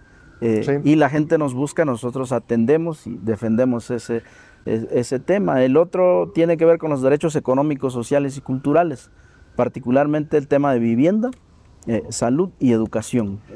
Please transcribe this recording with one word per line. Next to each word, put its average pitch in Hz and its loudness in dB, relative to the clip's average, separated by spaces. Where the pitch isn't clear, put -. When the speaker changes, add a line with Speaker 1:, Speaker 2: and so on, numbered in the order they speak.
Speaker 1:
eh, 110 0
Speaker 2:
Sí. 143 0
Speaker 1:
y 156 6
la 147 4
gente 151 0
nos 143 -2
busca, 143 -2
nosotros 123 -4
atendemos 131 0
y 85 -10
defendemos 113 -2
ese, 117 -6
e-, 113 -4
ese 127 -2
tema. 170 0
El 131 4
otro 175 2
tiene 165 2
que 165 -2
ver 165 6
con 160 -6
los 139 -2
derechos 147 2
económicos, 135 -2
sociales 139 -2
y 135 -14
culturales, 143 -2
particularmente 147 0
el 143 -2
tema 143 2
de 120 2
vivienda, 160 2
eh, 113 -2
salud 135 -2
y 127 2
educación, 110 -2